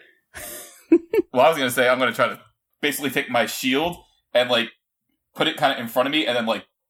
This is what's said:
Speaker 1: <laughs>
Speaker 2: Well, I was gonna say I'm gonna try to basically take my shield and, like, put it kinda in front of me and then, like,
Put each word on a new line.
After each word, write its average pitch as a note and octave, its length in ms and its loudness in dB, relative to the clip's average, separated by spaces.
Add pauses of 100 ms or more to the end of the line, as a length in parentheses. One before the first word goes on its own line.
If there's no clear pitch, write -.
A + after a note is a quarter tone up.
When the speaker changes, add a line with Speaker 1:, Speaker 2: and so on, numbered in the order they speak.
(360)
Speaker 1:
<laughs> - 100 -16 (880)
Speaker 2:
Well, B2+ 140 6
I - 20 8
was E3 80 2
gonna C3 140 0
say B2+ 180 2
I'm B2+ 100 2
gonna B2 140 0
try A#2 160 0
to G2+ 100 -12 (440)
basically C#3+ 260 -2
take C3+ 220 -6
my A#2+ 160 2
shield C3+ 500 -2 (380)
and, B2 160 2
like, A#2 180 0 (680)
put D3+ 140 -2
it D#3 80 -6
kinda C3+ 240 0
in A#2 80 -8
front C3 200 -2
of C#3+ 40 -8
me D#3 140 0
and A#2+ 100 0
then, A#2+ 80 -2
like, G#2+ 220 -4 (240)